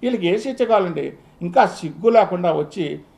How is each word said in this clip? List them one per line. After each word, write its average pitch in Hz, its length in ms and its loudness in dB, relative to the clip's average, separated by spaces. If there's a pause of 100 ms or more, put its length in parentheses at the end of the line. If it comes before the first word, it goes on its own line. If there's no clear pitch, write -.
వీళ్ళకి 226 260 -2
ఏ 196 100 2
శిక్ష 254 240 -6
కావాలండి? 180 500 0 (300)
ఇంకా 185 240 2
సిగ్గు 170 440 -2
లేకుండా 180 420 2
వచ్చి 147 480 -6 (180)